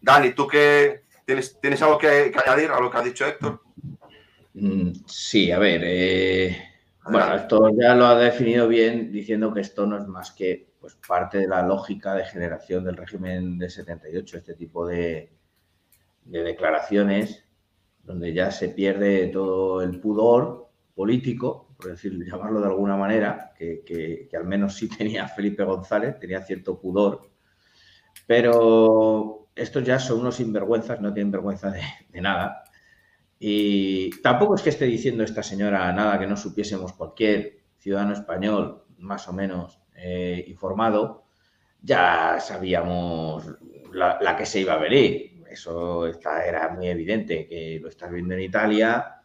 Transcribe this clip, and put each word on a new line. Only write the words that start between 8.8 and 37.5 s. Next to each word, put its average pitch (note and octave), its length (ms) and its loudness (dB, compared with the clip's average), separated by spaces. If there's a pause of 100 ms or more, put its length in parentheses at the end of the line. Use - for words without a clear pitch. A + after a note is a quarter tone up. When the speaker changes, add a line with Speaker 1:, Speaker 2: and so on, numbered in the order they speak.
Speaker 2:
diciendo G#2+ 420 -4
que G2+ 80 -4
esto G2+ 240 -4
no G#2 140 -4
es G2+ 80 -12
más F#2 240 -14
que, F2+ 480 -6
pues, - 160 -20 (120)
parte F2 300 -2
de F#2+ 100 0
la F#2 140 0
lógica G2 540 -2
de F#2 100 -4
generación F2 580 -6
del F2+ 140 -8
régimen F2+ 600 -8
de F2+ 100 -6
setenta E2 400 -14
y E2+ 80 -8
ocho, F#2+ 200 -12
este E2+ 180 -16
tipo E2+ 320 -8
de, E2+ 440 -6 (920)
de E2+ 180 -8
declaraciones G2 1000 -2 (560)
donde E2+ 320 -8
ya F#2 160 0
se F#2 200 -6
pierde G2 580 0
todo F#2+ 560 -2
el F2+ 160 -6
pudor A#2 720 2 (240)
político, B2 840 -4
por F2+ 140 -14
decirlo, F2+ 340 -10
llamarlo G2+ 340 -6
de G2+ 80 0
alguna G2 300 0
manera, G2+ 580 -2
que, E2 300 -10
que, E2 440 -8
que D#2+ 80 -8
al E2+ 80 -8
menos G2 300 -2
sí A2 120 -6
tenía G#2+ 400 -6
Felipe G2+ 360 -4
González, G#2 560 -4
tenía F#2 220 -8
cierto F#2 380 -8
pudor, G2+ 500 -2 (960)
pero A2 1300 4
estos B2 280 -4
ya B2+ 160 2
son A#2+ 220 -2
unos B2 140 -2
sinvergüenzas, A2 680 -2
no G2+ 120 -4
tienen G2+ 180 -2
vergüenza G2 400 -6
de, F2 100 -8 (280)
de F2 120 -14
nada. F2+ 420 -2 (760)
Y G2+ 720 0 (120)
tampoco F#3 340 4
es - 60 -2
que D#3+ 80 0
esté C#3 160 0
diciendo A2+ 380 -2
esta G#2+ 200 -6
señora G2 480 -2
nada G2+ 280 0
que F#2+ 80 -4
no G2+ 100 -4
supiésemos F#2+ 560 -8
cualquier - 680 -2 (140)